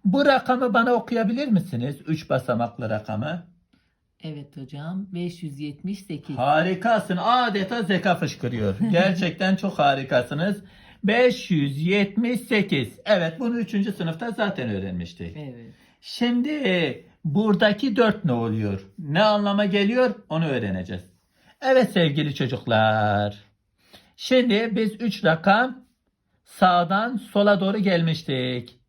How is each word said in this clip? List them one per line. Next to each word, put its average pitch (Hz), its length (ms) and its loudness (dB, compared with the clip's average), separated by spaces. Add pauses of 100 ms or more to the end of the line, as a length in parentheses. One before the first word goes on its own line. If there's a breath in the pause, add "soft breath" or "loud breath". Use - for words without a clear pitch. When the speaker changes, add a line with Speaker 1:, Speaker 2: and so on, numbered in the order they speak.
Speaker 1:
Bu 269 200 4
rakamı 254 480 2
bana 233 200 4
okuyabilir 233 540 -2
misiniz? 143 500 -2 (100)
Üç 156 220 -4
basamaklı 120 600 -2
rakamı. 110 580 -6 (760)
Speaker 2:
Evet 147 340 -14
hocam. 151 560 -10
Beş 175 300 -8
yüz 139 160 -10
yetmiş 151 400 -8
sekiz. 143 380 -10
Speaker 1:
Harikasın. 180 800 2
Adeta 220 680 0
zeka 180 320 0
fışkırıyor. 120 680 -4
Speaker 2:
<laughs> 226 80 0
Speaker 1:
Gerçekten 185 640 2
çok 190 240 -4
harikasınız. 143 840 0 (400 loud breath)
Beş 233 480 2
yüz 143 340 0
yetmiş 208 560 0
sekiz. 165 640 -2
Evet, 170 340 0
bunu 240 200 -2
üçüncü 202 320 -2
sınıfta 185 400 -6
zaten 185 380 -4
öğrenmiştik. 90 680 -8
Speaker 2:
Evet. 123 360 -16 (280 soft breath)
Speaker 1:
Şimdi 240 1040 -2 (200 soft breath)
buradaki 208 680 2
dört 214 300 2
ne 147 60 2
oluyor? 110 500 -2 (180)
Ne 160 240 0
anlama 208 420 2
geliyor? 202 500 2 (140)
Onu 165 180 -2
öğreneceğiz. 98 560 -4 (580 soft breath)
Evet 262 300 4
sevgili 147 440 0
çocuklar. 110 1000 2 (800 soft breath)
Şimdi 233 580 2
biz 214 260 -2
üç 226 240 -4
rakam 202 600 2 (680)
sağdan 190 640 2
sola 202 420 2
doğru 196 180 -2
gelmiştik. 156 1120 -2